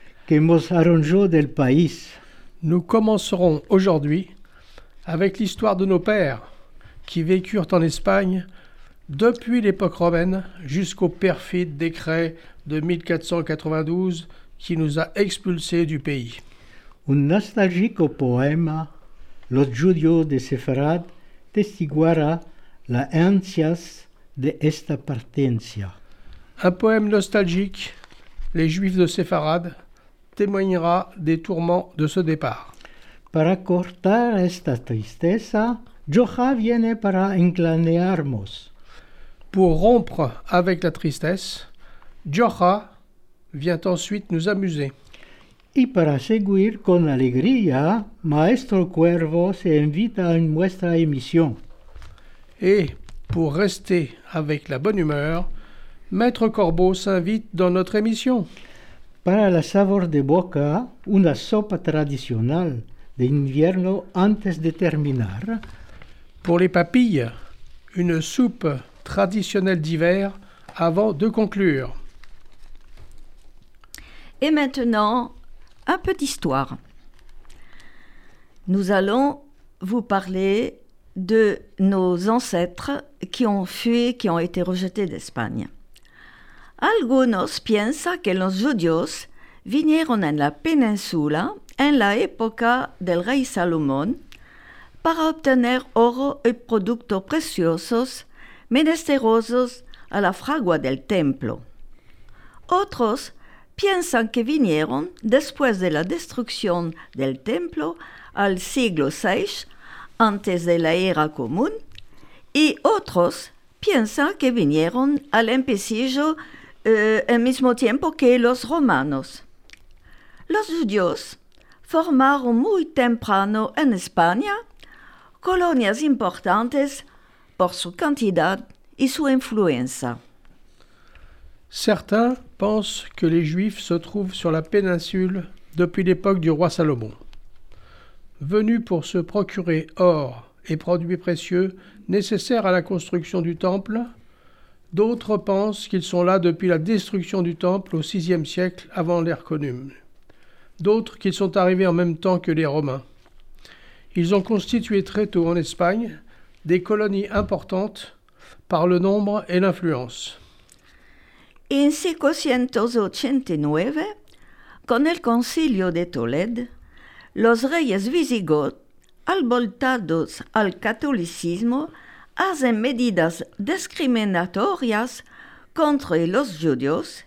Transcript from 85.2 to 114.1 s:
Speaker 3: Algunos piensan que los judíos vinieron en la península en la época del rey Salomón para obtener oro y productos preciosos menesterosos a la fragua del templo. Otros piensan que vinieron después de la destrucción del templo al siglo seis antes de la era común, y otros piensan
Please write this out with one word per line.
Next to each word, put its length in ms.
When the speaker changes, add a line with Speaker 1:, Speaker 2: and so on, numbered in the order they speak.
Speaker 3:
Algunos 800
piensan 640
que 120
los 260
judíos 680
vinieron 560
en 140
la 160
península 1040
en 200
la 180
época 760
del 240
rey 200
Salomón 760
para 260
obtener 540
oro 500
y 80
productos 720
preciosos 1000
menesterosos 1120
a 100
la 120
fragua 460
del 240
templo. 600
Otros 640
piensan 520
que 160
vinieron 640
después 580
de 100
la 140
destrucción 880
del 260
templo 560
al 240
siglo 520
seis 560
antes 480
de 120
la 140
era 380
común, 400
y 300
otros 680
piensan 580